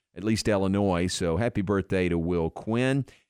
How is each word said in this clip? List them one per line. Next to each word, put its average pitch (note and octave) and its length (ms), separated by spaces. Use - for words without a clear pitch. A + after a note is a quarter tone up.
at F#2 80
least A2 240
Illinois. G2 600
So E2+ 300
happy A2+ 240
birthday F#2+ 480
to E2+ 80
Will E2+ 320
Quinn. B2+ 560